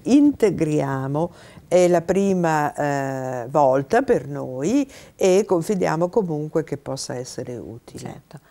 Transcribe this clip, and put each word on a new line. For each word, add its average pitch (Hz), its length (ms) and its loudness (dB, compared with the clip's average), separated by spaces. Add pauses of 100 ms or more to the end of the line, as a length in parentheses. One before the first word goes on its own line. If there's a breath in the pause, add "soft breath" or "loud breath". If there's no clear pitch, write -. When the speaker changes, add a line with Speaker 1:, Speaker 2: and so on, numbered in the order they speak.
Speaker 1:
integriamo 156 1300 2 (400 loud breath)
È 180 160 6
la 175 140 4
prima, 175 720 0
eh, 135 760 -4
volta 143 540 2
per 139 260 0
noi 139 580 -2 (300 loud breath)
e 190 320 2
confidiamo 175 640 0
comunque 160 560 -2
che 143 100 -8
possa 135 400 -10
essere 123 400 -10
utile. 104 560 -14
Speaker 2:
Certo. - 280 -20 (120)